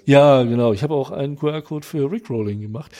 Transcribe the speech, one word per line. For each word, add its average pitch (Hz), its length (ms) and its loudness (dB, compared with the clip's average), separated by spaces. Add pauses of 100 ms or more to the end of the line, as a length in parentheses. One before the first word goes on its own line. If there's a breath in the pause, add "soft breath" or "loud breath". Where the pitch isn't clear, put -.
Ja, 139 360 6
genau. 120 300 0
Ich 104 100 -4
hab 147 80 -4
auch 139 220 -4
einen 143 240 -8
Q-R-Code 151 500 -6
für 143 240 -4
Rickrolling 110 500 -6
gemacht. 107 400 -14